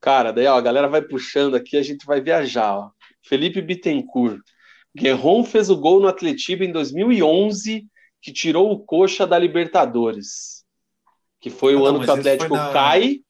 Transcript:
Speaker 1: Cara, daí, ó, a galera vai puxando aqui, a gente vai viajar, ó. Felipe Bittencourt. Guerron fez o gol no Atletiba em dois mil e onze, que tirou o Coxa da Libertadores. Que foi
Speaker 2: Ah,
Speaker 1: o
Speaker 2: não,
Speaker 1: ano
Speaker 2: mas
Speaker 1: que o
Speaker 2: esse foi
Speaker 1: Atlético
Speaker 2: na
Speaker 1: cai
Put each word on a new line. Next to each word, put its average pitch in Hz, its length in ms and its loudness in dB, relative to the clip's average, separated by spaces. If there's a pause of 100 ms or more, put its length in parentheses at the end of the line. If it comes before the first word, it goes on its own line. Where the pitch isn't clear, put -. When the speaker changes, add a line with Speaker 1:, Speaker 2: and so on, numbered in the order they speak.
Speaker 1:
Cara, 127 260 2
daí, 117 140 0
ó, 139 100 4
a 123 60 2
galera 127 260 0
vai 151 140 0
puxando 143 540 -4
aqui, 123 220 -4
a 143 40 2
gente 143 240 -8
vai 143 160 -2
viajar, 120 560 -2
ó. 101 140 -12 (320)
Felipe 170 360 -2
Bittencourt. 139 800 -4 (560)
Guerron 135 480 2
fez 214 240 0
o 190 80 -4
gol 160 240 4
no 196 80 2
Atletiba 180 560 -4
em 180 80 -4
dois 151 200 -4
mil 196 200 -2
e 202 120 2
onze, 208 640 0 (340)
que 147 100 -18
tirou 170 400 0
o 208 140 -6
Coxa 185 400 0
da 175 140 2
Libertadores. 127 1200 -2 (760)
Que - 80 -12
foi 135 240 2
Speaker 2:
Ah, 139 40 4
Speaker 1:
o - 20 4
Speaker 2:
não, 135 80 4
Speaker 1:
ano 143 100 2
Speaker 2:
mas 123 80 -2
Speaker 1:
que 151 60 2
o 139 80 2
Speaker 2:
esse 139 40 -6
foi 135 100 2
Speaker 1:
Atlético 151 220 -2
Speaker 2:
na 147 160 -4
Speaker 1:
cai 175 480 2 (100)